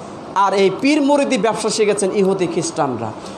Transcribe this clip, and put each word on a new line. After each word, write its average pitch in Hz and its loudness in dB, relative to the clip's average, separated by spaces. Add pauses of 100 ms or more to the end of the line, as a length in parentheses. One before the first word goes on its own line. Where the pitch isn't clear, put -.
(340)
আর 196 2
এই 196 4 (100)
পীর 285 2
মুরিদি 269 2
ব্যবসা 214 0
শিখেছেন 202 0
ইহুদি 190 2
খ্রিস্টানরা, 131 -4 (260)